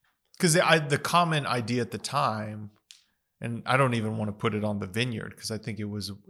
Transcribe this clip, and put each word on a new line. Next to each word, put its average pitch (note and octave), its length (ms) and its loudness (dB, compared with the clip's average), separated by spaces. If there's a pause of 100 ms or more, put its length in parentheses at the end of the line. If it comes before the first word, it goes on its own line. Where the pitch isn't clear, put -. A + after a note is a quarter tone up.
(380)
'Cause E3 200 4
I, D#3+ 220 6
the C#3+ 200 0
common D#3+ 480 2
idea A#2+ 340 0
at A2 100 -2
the B2 60 -6
time, G#2+ 760 -4 (680)
and A#2 280 -6
I B2 100 4
don't C3 160 4
even A2 240 -2
wanna G#2 160 -2
put A2 220 -2
it G#2 80 -2
on G#2 160 0
the G2 80 -4
vineyard A2+ 500 -4
'cause - 140 -10
I G#2+ 80 -6
think G#2 200 -8
it G#2 60 -4
was, G2+ 260 -8 (180)